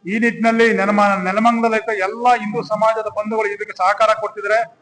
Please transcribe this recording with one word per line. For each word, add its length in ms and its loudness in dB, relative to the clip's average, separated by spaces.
ಈ 80 -6
ನಿಟ್ಟಿನಲ್ಲಿ 440 2
ನೆಲಮ-, 260 2
ನೆಲಮಂಗಲದಲ್ಲಿದ್ದ 680 0
ಎಲ್ಲ 180 -6
ಹಿಂದೂ 180 -4
ಸಮಾಜದ 360 0
ಬಂಧುಗಳು 380 -2
ಇದಕ್ಕೆ 260 -12
ಸಹಕಾರ 280 2
ಕೊಡ್ತಿದ್ದಾರೆ. 360 -2